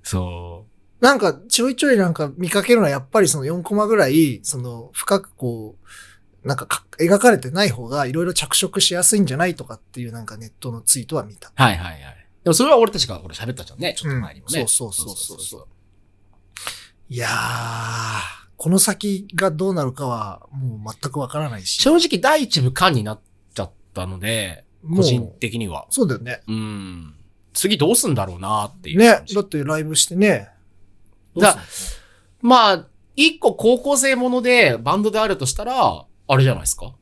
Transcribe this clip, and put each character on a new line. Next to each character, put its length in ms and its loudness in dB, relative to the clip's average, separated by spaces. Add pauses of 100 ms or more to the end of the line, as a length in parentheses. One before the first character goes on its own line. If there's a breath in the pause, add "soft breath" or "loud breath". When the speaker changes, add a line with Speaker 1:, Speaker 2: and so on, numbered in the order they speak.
Speaker 1:
そ 600 -8 (360)
う。 20 0
Speaker 2:
な 100 6
ん 60 0
か 200 0 (100)
ち 120 0
ょ 80 2
い 60 -4
ち 100 -2
ょ 60 4
い 60 6
な 100 4
ん 60 0
か 240 -4
見 120 -4
か 140 0
け 100 6
る 60 6
の 40 4
は 60 2
や 100 -2
っ 100 -16
ぱ 120 4
り 60 4
そ 100 0
の 80 -6
四 160 -4
コ 140 -4
マ 120 2
ぐ 80 2
ら 120 4
い、 360 4
そ 140 -6
の 360 -12
深 280 -2
く 140 -20
こ 400 -8 (680 loud breath)
う、 40 -8
な 80 -2
ん 20 -8
か 80 -10
か-、 200 -6 (140)
描 200 4
か 120 8
れ 60 4
て 140 -8
な 120 0
い 60 2
方 180 -6
が 180 -2
色 160 -2
々 120 -2
着 220 -2
色 260 0
し 120 2
や 100 -2
す 140 4
い 40 4
ん 40 4
じ 80 -4
ゃ 40 -6
な 100 2
い 80 -4
と 100 -14
か 100 -16
っ 40 -20
て 220 -16
い 60 -10
う 40 -12
な 100 -14
ん 40 -14
か 120 -16
ネ 100 -18
ッ 120 -20
ト 120 -10
の 100 -12
ツ 180 0
イ 40 -10
ー 20 -12
ト 100 -8
は 80 -2
見 120 -16
た。 200 -20
Speaker 1:
は 160 6
い 60 -4
は 120 -8
い 40 -14
は 40 -18
い。 40 -20 (420)
で 60 2
も 40 4
そ 120 4
れ 60 6
は 60 8
俺 140 6
た 80 -8
ち 80 0
が、 160 -10
俺 100 -16
喋 180 -10
っ 20 -6
た 100 -12
じ 80 -20
ゃ 40 -20
ん 40 -20
ね。 180 -6
ち 80 -10
ょ 40 -4
っ 40 -4
と 60 -2
前 140 -8
に 80 -20
も 80 -20
ね。 120 -2
Speaker 2:
う 40 -2
ん。 20 -6
そ 200 -2
う 60 -12
そ 120 -6
う 20 -14
そ 60 -12
う 20 -12
そ 0 -
う 20 -12
そ 180 -10
う。 20 -20
Speaker 1:
そ 0 -
う 0 -
そ 60 -14
う 20 -12
そ 120 -14
う 20 -20
そ 80 -20
う。 0 - (1400 loud breath)
Speaker 2:
い 80 -10
や 100 -4
ー、 40 -4 (1300 loud breath)
こ 120 -4
の 100 4
先 560 -2
が 160 0
ど 180 -2
う 40 -2
な 100 -2
る 100 -4
か 140 -6
は 440 -8
も 240 -8 (140)
う 120 -12
全 100 -10
く 80 -8
わ 80 -6
か 120 -8
ら 100 -6
な 80 -10
い 80 -14
し。 160 -4
Speaker 1:
正 160 6
直 220 0
第 240 2
一 180 0
部 100 2
完 220 2
に 100 0
な 120 -8
っ 40 -20 (340)
ち 60 -10
ゃ 40 -4
っ 80 -10 (220)
た 140 -8
の 120 -12
で、 460 -6 (180)
Speaker 2:
も 120 -4
う 20 4
Speaker 1:
個 60 6
人 360 2
的 200 -6
に 80 -4
は。 220 -10
Speaker 2:
そ 140 0
う 40 2
だ 80 -2
よ 60 -12
ね。 260 -12
Speaker 1:
う 60 -8
ん。 600 -10 (380)
次 240 2
ど 140 2
う 40 4
す 120 2
ん 80 0
だ 100 -2
ろ 120 -12
う 20 -16
な 360 -4
っ 60 -20
て 80 -16
い 60 -4
う 40 4
感 260 8
じ。 100 -8
Speaker 2:
ね。 60 0
だ 40 -2
っ 40 -20
て 140 -6
ラ 160 -2
イ 40 -6
ブ 120 -6
し 100 4
て 100 -10
ね。 340 2 (880)
Speaker 1:
だ- 180 6
Speaker 2:
ど 40 -14
う 100 -16
す 300 -10 (440 loud breath)
ん 40 2
の？ 20 4
Speaker 1:
ま 240 8
あ、 140 -6 (280)
一 240 2
個 160 2
高 240 2
校 180 0
生 180 2
も 140 -2
の 120 0
で 360 4
バ 200 0
ン 40 0
ド 100 0
で 80 -2
あ 80 2
る 100 0
と 80 -6
し 80 -4
た 100 -6
ら、 420 0 (220)
あ 100 4
れ 60 6
じ 60 4
ゃ 40 0
な 60 -6
い 20 -14
で 60 -6
す 80 -4
か。 260 -16